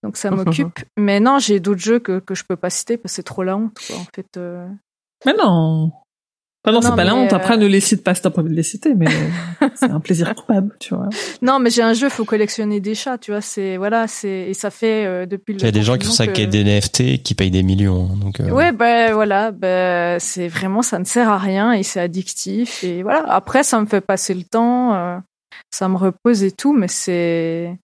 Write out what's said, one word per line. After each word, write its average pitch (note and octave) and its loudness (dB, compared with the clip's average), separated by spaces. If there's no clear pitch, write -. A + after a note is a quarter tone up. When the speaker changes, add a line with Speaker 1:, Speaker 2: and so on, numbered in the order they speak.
Speaker 1:
Donc G#3 -10
ça G3+ -4
Speaker 2:
<laughs> - -
Speaker 1:
m'occupe. F3 -2
Mais G3+ 2
non, C4 4
j'ai G#3 2
d'autres F#3 -2
jeux A3+ 2
que, F#3+ -4
que F#3+ -8
je - -10
peux F#3 -2
pas F3+ -4
citer - -4
parce A#3 -10
que - -10
c'est F3+ -10
trop - -8
la F#3 -2
honte, G#3+ -4
quoi, - -10
en F3+ -10
fait, F#3+ -14
euh. F3 -12
Speaker 3:
Mais C4+ 2
non. D#3+ 2
Enfin, A3 4
non, A#3 6
Speaker 1:
Non, - 2
Speaker 3:
c'est - 2
pas F3+ 2
la F#3 4
Speaker 1:
mais, B3+ 2
Speaker 3:
honte. A#3+ 4
Après, F#3+ 2
Speaker 1:
euh, - 4
Speaker 3:
ne G#3+ 4
les G3 4
cite - 0
pas F3+ 2
si - -8
t'as F#3 2
pas - -2
envie D#3+ 0
de D#3 0
les E3 0
citer, C4+ -2
mais E3 4
Speaker 1:
<laughs> E3+ -2
Speaker 3:
c'est B3+ 0
un D3+ -2
plaisir D#3+ 0
coupable, G3+ 0
tu - -8
vois. F#3+ -4
Speaker 1:
Non, C4 2
mais A#3+ 4
j'ai A#3 2
un A3+ 4
jeu, A#3 0
faut A#3+ -2
collectionner G#3 -2
des G#3 -4
chats, B3 -6
tu A3 -10
vois, G#3 -4
c'est, F#3+ -6
voilà, G#3+ 0
c'est, F#3+ -8
et F#3+ -4
ça G3+ -6
fait, A3 -2
euh, F#3 -4
depuis G3 -8
le - -10
Speaker 4:
Il - 0
y - 4
a A2 4
des G#2+ 2
gens B2 2
qui G2+ -4
font G#2+ -2
ça A#2 2
Speaker 1:
confinement G#2+ 0
Speaker 4:
avec G#2 2
Speaker 1:
que - -
Speaker 4:
des G2+ 4
N G#2 4
F - -2
T B2+ 2
et - -2
qui - -4
payent F#2+ 2
des F#2 4
millions, F#2+ 2
hein, - -2
donc, G2 -4
euh. - 0
Speaker 1:
Ouais, D#4+ 2
ben, A#3 2
voilà, G#3+ 0
ben, F3+ 0
c'est F3+ -6
vraiment, F#3+ -2
ça G#3 -2
ne F3+ -4
sert A#3 2
à G#3 4
rien G3 2
et G3 2
c'est - -4
addictif F#3+ -4
et F3+ -4
voilà. C#4+ 0
Après, - 0
ça A#3 0
me G#3+ 0
fait G#3 0
passer F#3+ -2
le F3+ -6
temps, A#3+ 0
euh, F3 -4
ça F#3+ -2
me F#3+ 2
repose G3 2
et F#3+ 2
tout, C#4 0
mais A3 2
c'est E3+ -2